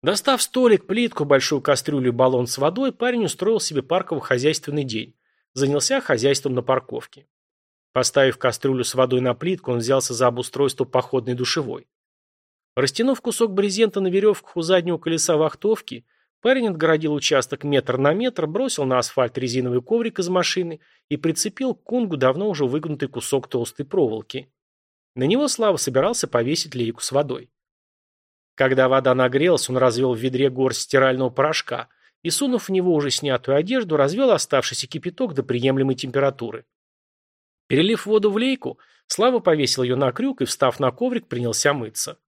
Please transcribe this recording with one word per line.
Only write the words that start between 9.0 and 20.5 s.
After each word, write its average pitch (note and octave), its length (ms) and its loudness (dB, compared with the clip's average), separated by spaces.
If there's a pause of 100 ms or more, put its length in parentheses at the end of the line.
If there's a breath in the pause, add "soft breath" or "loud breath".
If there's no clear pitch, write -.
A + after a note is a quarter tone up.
на B2 140 0
плитку, F3 380 -4
он A#2+ 60 0
взялся B2+ 360 0
за B2 140 2
обустройство B2+ 560 -2
походной B2+ 500 -2
душевой. B2 540 -4 (880)
Растянув A3+ 440 0
кусок A3+ 320 -2
брезента G3+ 480 0
на F#3+ 60 0
веревках G3 500 0
у E3+ 60 -4
заднего E3+ 360 2
колеса E3 380 0
вахтовки, D#3 720 -2 (360)
парень B3 260 2
отгородил D#3 460 2
участок C#3 500 0
метр C3 320 2
на C#3 160 4
метр, G#3+ 340 -2
бросил F#3+ 380 -2
на B2+ 140 2
асфальт B2 400 -2
резиновый B2 440 -2
коврик A3+ 380 -2
из E3+ 80 -2
машины F3 500 -2 (300 soft breath)